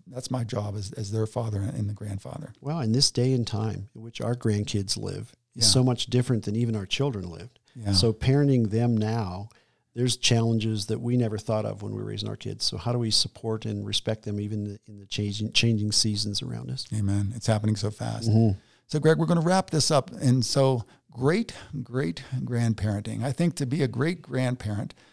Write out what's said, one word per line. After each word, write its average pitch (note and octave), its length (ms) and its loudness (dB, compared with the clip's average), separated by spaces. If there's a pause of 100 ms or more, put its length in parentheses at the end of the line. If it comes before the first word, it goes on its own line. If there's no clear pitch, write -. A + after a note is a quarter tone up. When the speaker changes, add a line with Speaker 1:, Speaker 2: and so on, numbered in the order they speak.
Speaker 1:
that's A#2+ 240 -10
my B2 140 -2
job G#2 320 -4
as, G2 160 -8
as G2+ 180 -8
their A2 160 0
father A2 340 -2
and G2+ 280 -2
the G#2 60 -4
grandfather. - 680 -10
Speaker 2:
Well, D#3 200 -4
in A2 120 0
this C#3 180 4
day B2+ 220 2
and A#2+ 140 0
time G2+ 480 -4
in A2 80 -16
which A#2 180 -14
our A2+ 160 -2
grandkids G#2 600 0
live G2 360 -8 (240)
is A2 80 0
Speaker 1:
Yeah. - 80 6
Speaker 2:
so C3 120 6
much B2+ 220 0
different A#2+ 380 2
than G#2+ 120 -2
even A#2 200 0
our G2 100 -4
children G#2+ 420 -2
lived. E2+ 300 -14 (160)
Speaker 1:
Yeah. G#2 180 -2
Speaker 2:
So G#2+ 200 6
parenting C3 580 4
them A#2 260 2
now, G#2+ 520 -2 (460)
there's B2 220 0
challenges A2+ 680 2
that A2 140 -2
we A#2+ 160 0
never A2 200 2
thought G#2+ 280 -2
of G#2 180 -6
when G#2 100 -8
we G#2 60 -6
were G#2 100 -8
raising G#2+ 200 -6
our G#2+ 80 -6
kids. G#2 280 -8
So - 120 -2
how A#2+ 160 -2
do B2 60 0
we A2+ 120 0
support - 560 -2
and G#2 180 -4
respect G#2+ 400 -2
them G#2 140 -4
even G#2 480 -4
in G#2 120 -18
the G2 80 -20
changing, G#2+ 460 -4
changing G#2+ 400 4
seasons G#2 500 0
around B2 280 -8
us? C3 240 -8
Speaker 1:
Amen. G2+ 400 0
It's A#2 140 -6
happening G#2+ 280 4
so G#2+ 140 -2
fast. A2+ 400 -4
Speaker 2:
Mm-hmm. A2 280 6 (280)
Speaker 1:
So, D3+ 140 -2
Greg, D#3 180 6
we're D#3+ 80 2
gonna E3+ 140 4
wrap F#3 300 2
this D3+ 200 2
up. C#3+ 220 2
And B2+ 340 4
so C3 380 4 (260)
great, D#3+ 420 0 (300)
great C#3+ 400 -4 (380)
grandparenting. A2 640 0
I C#3 80 -2
think E3+ 240 0
to C#3+ 100 -2
be D3 160 0
a C3 60 4
great D3+ 340 -2
grandparent, B2 720 -4 (180)